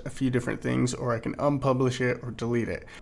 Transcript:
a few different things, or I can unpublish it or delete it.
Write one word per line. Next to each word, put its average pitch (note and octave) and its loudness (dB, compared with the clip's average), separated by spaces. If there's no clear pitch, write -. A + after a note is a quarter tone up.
a C#3 -6
few C3 0
different B2 0
things, B2+ 2
or A#2+ 0
I A#2 -2
can - -4
unpublish C3+ 2
it B2 2
or A#2+ -6
delete A#2 0
it. F2+ -6